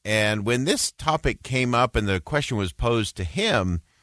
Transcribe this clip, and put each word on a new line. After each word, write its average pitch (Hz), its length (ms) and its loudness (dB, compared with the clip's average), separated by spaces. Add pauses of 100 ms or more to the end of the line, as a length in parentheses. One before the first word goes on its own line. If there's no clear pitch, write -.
And 107 400 2
when 123 180 2
this 208 300 0
topic 156 500 -2
came 123 320 0
up 123 200 2
and 107 120 0
the 95 140 2
question 147 340 -2
was 98 160 -2
posed 117 460 0
to 92 80 -6
him, 95 560 0 (200)